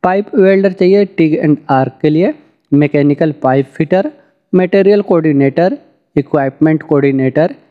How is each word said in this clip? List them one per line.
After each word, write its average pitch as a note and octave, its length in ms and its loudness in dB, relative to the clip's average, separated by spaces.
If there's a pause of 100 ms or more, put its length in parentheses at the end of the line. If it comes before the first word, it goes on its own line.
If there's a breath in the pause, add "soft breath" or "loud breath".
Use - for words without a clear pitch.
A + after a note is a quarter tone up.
पाइप G3 320 -2
वेल्डर G3 360 2
चाहिए F#3+ 340 2
टिग D#3+ 300 -2
एंड D3+ 220 0 (120)
आर्क C3 320 -2
के D3+ 80 0
लिए, F3+ 240 0 (380)
मैकेनिकल C#3+ 600 0 (120)
पाइप C3+ 220 0
फिटर, F#3 460 -4 (420 soft breath)
मटेरियल G3 480 2
कोऑर्डिनेटर, D#3+ 760 0 (380)
इक्विपमेंट D3 680 -2
कोऑर्डिनेटर C#3 720 -2 (160)